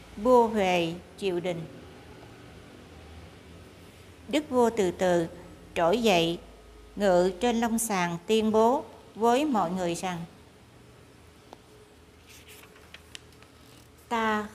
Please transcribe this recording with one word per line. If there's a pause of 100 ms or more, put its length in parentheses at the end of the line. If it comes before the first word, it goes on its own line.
(160)
vua
về (220)
triều
đình. (2750)
Đức
vua
từ
từ (480)
trỗi
dậy, (580)
ngự
trên
long
sàng
tuyên
bố (300)
với
mọi
người
rằng: (4000)
Ta